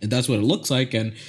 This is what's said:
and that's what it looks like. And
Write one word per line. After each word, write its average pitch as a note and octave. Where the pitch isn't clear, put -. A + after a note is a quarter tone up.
and A2
that's B2
what B2
it G2+
looks D3
like. C3
And A2